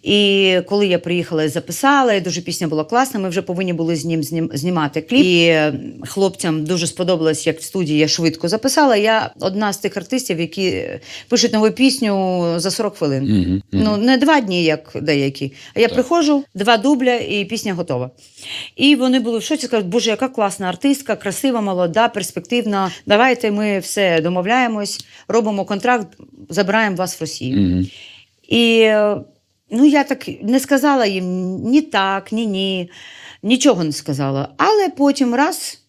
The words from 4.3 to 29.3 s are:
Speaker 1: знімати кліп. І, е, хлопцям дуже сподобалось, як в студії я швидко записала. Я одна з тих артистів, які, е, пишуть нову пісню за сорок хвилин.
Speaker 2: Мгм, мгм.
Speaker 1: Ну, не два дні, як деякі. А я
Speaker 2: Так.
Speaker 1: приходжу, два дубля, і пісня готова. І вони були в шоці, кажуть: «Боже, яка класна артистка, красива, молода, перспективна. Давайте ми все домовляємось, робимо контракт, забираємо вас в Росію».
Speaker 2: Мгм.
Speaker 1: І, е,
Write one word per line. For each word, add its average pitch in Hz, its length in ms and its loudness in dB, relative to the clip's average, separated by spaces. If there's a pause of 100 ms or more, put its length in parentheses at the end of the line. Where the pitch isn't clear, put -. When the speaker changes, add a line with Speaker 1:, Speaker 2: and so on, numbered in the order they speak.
Speaker 1:
знімати 156 480 -2
кліп. 247 240 2
І, 175 200 4
е, 156 280 4 (340)
хлопцям 180 580 -2
дуже 170 220 -2
сподобалось, 165 600 0
як 160 120 -2
в - 40 -14
студії 151 360 -2
я 156 80 4
швидко 165 400 -2
записала. 254 480 2
Я 214 340 0 (100)
одна 196 340 -2
з - 40 -8
тих 196 200 -4
артистів, 190 420 -4
які, 170 280 -4
е, - 320 -4 (300)
пишуть 233 240 2
нову 214 180 4
пісню 190 720 0 (140)
за 175 140 -2
сорок 208 260 -4
хвилин. 135 260 0
Speaker 2:
Мгм, 98 280 2
мгм. 98 100 0 (100)
Speaker 1:
Ну, 214 260 2
не 247 200 4
два 294 240 4
дні, 180 220 0
як 156 280 0 (100)
деякі. 139 520 -2 (200)
А - 60 -4
я 233 80 6
Speaker 2:
Так. 233 80 -2
Speaker 1:
приходжу, 285 480 2 (120)
два 220 220 2
дубля, 247 380 2
і 202 300 -4
пісня 208 280 -6
готова. 135 380 -4 (640)
І 285 200 -6
вони 254 240 -2
були 226 200 -6
в - 40 -10
шоці, 302 240 -6
кажуть: 214 200 -4
«Боже, 226 220 -4
яка 220 180 -4
класна 196 420 -4
артистка, 269 460 -2
красива, 233 460 -4
молода, 185 460 0
перспективна. 202 840 -4 (140)
Давайте 233 460 2
ми 202 280 0
все 180 420 2
домовляємось, 202 840 -2 (220)
робимо 208 380 0
контракт, 214 420 0 (420)
забираємо 196 460 0
вас 180 240 -4
в 160 40 -6
Росію». 127 380 -4
Speaker 2:
Мгм. 92 260 2 (640)
Speaker 1:
І, 226 320 4
е, 208 340 4 (560)